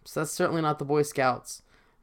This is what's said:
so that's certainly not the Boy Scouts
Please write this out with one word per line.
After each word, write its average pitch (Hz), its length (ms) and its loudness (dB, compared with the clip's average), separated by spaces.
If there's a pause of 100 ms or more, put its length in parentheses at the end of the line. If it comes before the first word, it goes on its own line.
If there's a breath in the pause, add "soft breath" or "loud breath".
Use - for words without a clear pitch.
so - 160 -8
that's 151 120 -4
certainly 170 300 0
not 151 160 0
the 143 80 -6
Boy 147 160 4
Scouts 135 600 0 (420 soft breath)